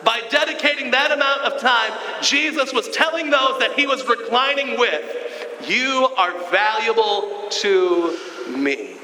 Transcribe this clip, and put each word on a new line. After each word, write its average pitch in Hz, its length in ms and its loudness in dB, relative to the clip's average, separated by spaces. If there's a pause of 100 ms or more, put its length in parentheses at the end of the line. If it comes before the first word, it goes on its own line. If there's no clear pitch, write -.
By 226 160 2 (100)
dedicating 285 640 0
that 277 180 2
amount 277 420 0
of - 80 -6
time, 226 300 2 (320)
Jesus 277 500 0
was 233 180 -2
telling 320 380 0
those 262 300 2
that 233 140 0
he 285 160 0
was 262 200 -2
reclining 247 720 0
with, - 880 -4
"You 262 480 2
are 180 140 4 (180)
valuable 208 1000 0
to 180 680 2 (300)
me." 123 580 -4